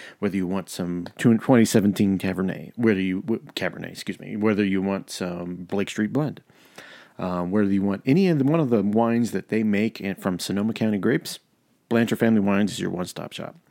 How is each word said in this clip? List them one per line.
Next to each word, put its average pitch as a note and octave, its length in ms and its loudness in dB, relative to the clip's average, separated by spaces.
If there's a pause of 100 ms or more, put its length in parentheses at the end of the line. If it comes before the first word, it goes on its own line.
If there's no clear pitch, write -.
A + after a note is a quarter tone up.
(180)
Whether G2 180 -2
you F2+ 120 -2
want F#2+ 200 -4
some F2 380 -6 (100)
two-, A#2 220 4
twenty A#2 260 6
seventeen G2+ 540 4
Cabernet, F#2 560 -4
whether A2+ 260 2
you, F#2+ 200 -2
w-, A2+ 340 -4
Cabernet, F2 380 -8
excuse - 260 -10
me, F#2+ 160 -12
whether G#2 300 2
you F#2+ 180 2
want G2 280 -4
some F2+ 480 -8
Blake F#2+ 320 -4
Street G#2 220 -2
Blend, C#3+ 300 -2 (760)
uh, F2+ 240 -2
whether G2 260 2
you G2 120 2
want G2 220 -2
any F3 220 4
of D#3+ 140 2
the, C3 40 2
one D#3 140 2
of C#3 120 0
the A2 120 4
wines A2+ 480 2
that F#2+ 180 -6
they A2 140 0
make G#2+ 380 0
in, F#2+ 160 -6
from F#2 240 -4
Sonoma G#2 320 -2
County A2 260 0
grapes, A2+ 400 -2 (500)
Blanchard A#2 300 2
Family A2+ 220 4
Wines G2 320 2
is - 80 -8
your F#2+ 100 -4
one-stop F2+ 420 -8
shop. - 220 -12 (160)